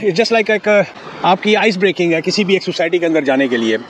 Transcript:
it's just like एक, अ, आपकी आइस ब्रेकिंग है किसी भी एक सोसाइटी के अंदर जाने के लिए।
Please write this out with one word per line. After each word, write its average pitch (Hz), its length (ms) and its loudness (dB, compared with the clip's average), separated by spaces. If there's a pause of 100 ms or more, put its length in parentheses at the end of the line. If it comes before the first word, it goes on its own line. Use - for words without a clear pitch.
it's 180 160 0
just 226 120 0
like 220 180 2
एक, 208 180 -2
अ, 202 160 4 (400)
आपकी 190 300 2
आइस 202 220 2
ब्रेकिंग 180 360 0
है 160 100 0
किसी 185 220 0
भी 190 120 2
एक 180 60 0
सोसाइटी 175 360 -2
के 170 80 -2
अंदर 156 180 0
जाने 135 240 2
के 123 80 -2
लिए। 110 220 0 (120)